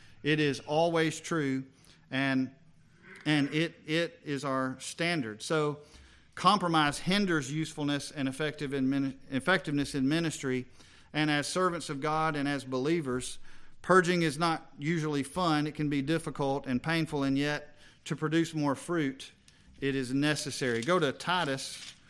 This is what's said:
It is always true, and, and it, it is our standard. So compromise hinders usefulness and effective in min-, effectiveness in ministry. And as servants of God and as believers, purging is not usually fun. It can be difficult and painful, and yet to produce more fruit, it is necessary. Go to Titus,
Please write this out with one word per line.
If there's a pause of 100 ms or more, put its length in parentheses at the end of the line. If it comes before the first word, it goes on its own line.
(240)
It
is
always
true, (480)
and, (760)
and
it, (140)
it
is
our
standard.
So (560)
compromise
hinders
usefulness
and
effective
in
min-, (160)
effectiveness
in
ministry. (480)
And
as
servants
of
God
and
as
believers, (420)
purging
is
not
usually
fun.
It
can
be
difficult
and
painful,
and
yet (300)
to
produce
more
fruit, (500)
it
is
necessary.
Go
to
Titus, (160)